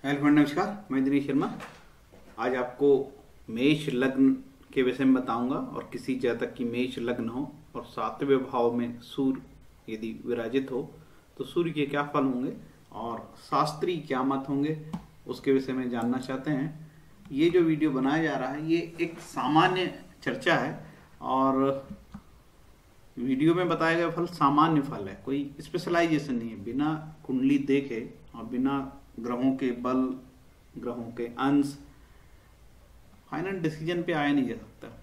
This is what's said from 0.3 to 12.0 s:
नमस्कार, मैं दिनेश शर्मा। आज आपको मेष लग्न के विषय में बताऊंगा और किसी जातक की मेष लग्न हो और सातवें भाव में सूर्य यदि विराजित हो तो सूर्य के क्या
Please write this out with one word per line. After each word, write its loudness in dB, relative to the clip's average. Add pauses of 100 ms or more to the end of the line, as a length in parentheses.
नमस्कार, 0
मैं 0
दिनेश 2
शर्मा। 0 (840)
आज 0
आपको 2 (320)
मेष 2
लग्न 4 (400)
के 2
विषय 2
में 6
बताऊंगा -2
और -8
किसी -4
जातक -2
की -4
मेष -2
लग्न -4
हो -6 (200)
और -10
सातवें 0
भाव 0
में -4
सूर्य -2 (520)
यदि -8
विराजित -2
हो -6 (460)
तो -8
सूर्य -2
के 0
क्या -2